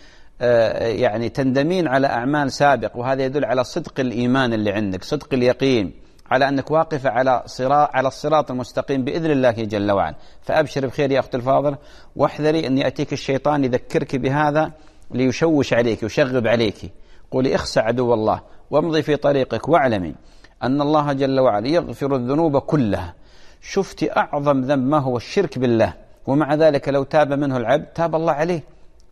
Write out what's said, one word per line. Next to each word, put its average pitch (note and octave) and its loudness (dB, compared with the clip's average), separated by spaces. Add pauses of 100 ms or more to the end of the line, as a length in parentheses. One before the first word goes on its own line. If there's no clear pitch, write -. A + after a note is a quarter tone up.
(420)
آه، A#2 2
يعني A2+ 0
تندمين C#3+ 0
على C3+ 2
أعمال C3+ -2
سابق، B2 2
وهذا C3 -2
يدل C3+ -2
على B2 0
صدق - -6
الإيمان B2 0
اللي G#2+ 0
عندك، F#2+ -4
صدق - -6
اليقين، B2 2 (380)
على C3 2
أنك C3+ -4
واقفة D3+ 0
على B2+ 0
صراط، C#3+ 0
على C3 0
الصراط D3 0
المستقيم C3 -4
بإذن D#3 -2
الله B2+ 4
جل G#2 -2
وعلا. E2+ 0 (260)
فأبشر C#3 -2
بخير C3+ -2
يا C3 2
أخت - -6
الفاضلة، C#3 0 (380)
واحذري D#3 0
أن C3+ 0
يأتيك - -2
الشيطان C#3 -2
يذكرك C3 -2
بهذا D3 0 (400)
ليشوش C3 2
عليك، A#2 0
يشغب B2+ 0
عليك. A2+ 0 (400)
قولي: - 0
"اخسى - -2
عدو A#2+ 0
الله G#2+ 0 (300)
وامضي D#3 2
في C#3+ 0
طريقك C3+ 0
واعلمي A2 2 (480)
أن C3+ 0
الله D3 2
جل C3+ 0
وعلا A2+ 2
يغفر C#3 -2
الذنوب C#3 0
كلها". G2 -2 (480)
شفتي - -4
أعظم C#3+ 0
ذنب C3 0
ما D3+ 2
هو؟ B2+ -2
الشرك F3 -2
بالله، A#2 2 (340)
ومع C#3 2
ذلك D3+ 4
لو C#3 2
تاب D3 2
منه C#3 0
العبد A#2+ 0
تاب E3 -2
الله D#3+ 0
عليه، D#3+ -2 (480)